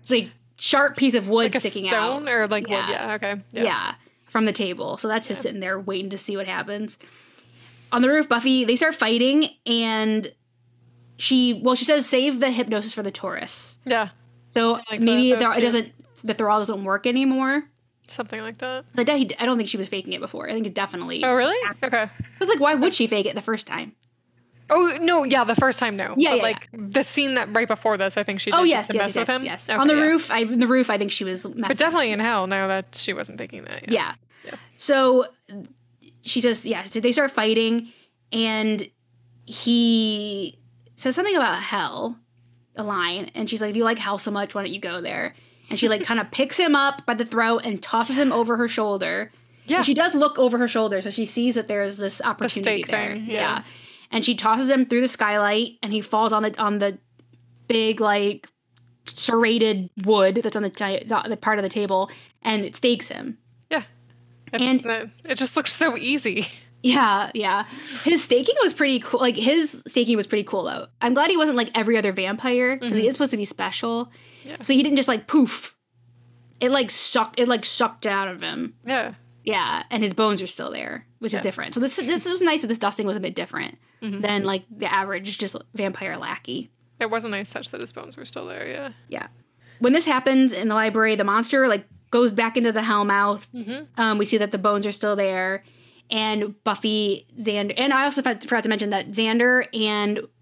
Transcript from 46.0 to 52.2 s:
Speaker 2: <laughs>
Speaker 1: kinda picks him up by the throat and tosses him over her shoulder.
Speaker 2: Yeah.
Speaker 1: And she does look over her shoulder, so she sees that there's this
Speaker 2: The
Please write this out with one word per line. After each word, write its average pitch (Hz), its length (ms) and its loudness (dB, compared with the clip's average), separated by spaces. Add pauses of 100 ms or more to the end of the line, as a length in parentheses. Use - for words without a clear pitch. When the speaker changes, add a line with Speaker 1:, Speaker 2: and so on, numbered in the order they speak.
Speaker 2:
<laughs> - 20 -10
Speaker 1:
kinda 220 240 0
picks 262 260 0
him 330 200 4
up 277 300 0
by 240 80 0
the 226 100 -4
throat 226 400 0
and 208 180 -6
tosses 233 360 -2
him 269 140 4
over 233 240 2
her 233 120 0
shoulder. 208 640 -2 (340)
Speaker 2:
Yeah. 330 120 2
Speaker 1:
And 359 80 2
she 277 80 4
does 330 200 2
look 294 240 2
over 240 200 4
her 247 100 2
shoulder, 214 340 0
so 202 80 -6
she 220 160 -4
sees 240 300 0
that 214 120 -2
there's 202 280 -2
this 196 220 -6
Speaker 2:
The - 100 -4